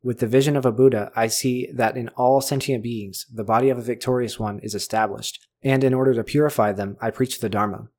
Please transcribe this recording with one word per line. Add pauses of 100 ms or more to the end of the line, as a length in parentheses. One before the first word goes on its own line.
With
the
vision
of
a
Buddha,
I
see
that
in
all
sentient
beings,
the
body
of
a
victorious
one
is
established, (200)
and
in
order
to
purify
them,
I
preach
the
Dharma.